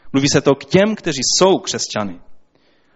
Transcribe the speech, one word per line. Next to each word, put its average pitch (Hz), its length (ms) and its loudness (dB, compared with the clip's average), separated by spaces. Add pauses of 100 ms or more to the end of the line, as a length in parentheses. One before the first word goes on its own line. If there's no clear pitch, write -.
(140)
Mluví 139 160 0
se 147 120 2
to 139 140 4
k - 100 -18
těm, 208 300 2
kteří 147 280 -6
jsou 180 340 2
křesťany. 104 640 -6 (760)